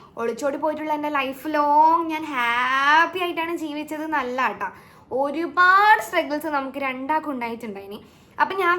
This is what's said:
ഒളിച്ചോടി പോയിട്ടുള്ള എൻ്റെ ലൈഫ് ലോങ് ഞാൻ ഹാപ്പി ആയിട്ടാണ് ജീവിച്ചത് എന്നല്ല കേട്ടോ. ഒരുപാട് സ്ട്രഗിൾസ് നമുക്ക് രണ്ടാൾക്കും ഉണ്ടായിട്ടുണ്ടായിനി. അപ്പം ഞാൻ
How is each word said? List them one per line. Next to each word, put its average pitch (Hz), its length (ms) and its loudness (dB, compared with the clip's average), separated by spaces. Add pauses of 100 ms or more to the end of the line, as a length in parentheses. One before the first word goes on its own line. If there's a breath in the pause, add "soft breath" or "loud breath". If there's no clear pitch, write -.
(200 loud breath)
ഒളിച്ചോടി 233 420 -4
പോയിട്ടുള്ള 311 360 -2
എൻ്റെ 294 180 -4
ലൈഫ് 269 380 -4
ലോങ് 302 580 6
ഞാൻ 311 100 -4 (120)
ഹാപ്പി 269 880 2
ആയിട്ടാണ് 339 380 -4
ജീവിച്ചത് 302 440 -6
എന്നല്ല 262 420 -4
കേട്ടോ. 196 200 -6 (520 loud breath)
ഒരുപാട് 359 840 4
സ്ട്രഗിൾസ് 302 500 -2
നമുക്ക് 277 300 -6
രണ്ടാൾക്കും 277 480 -4
ഉണ്ടായിട്ടുണ്ടായിനി. 226 640 -10 (440 loud breath)
അപ്പം 381 200 -2
ഞാൻ 349 160 4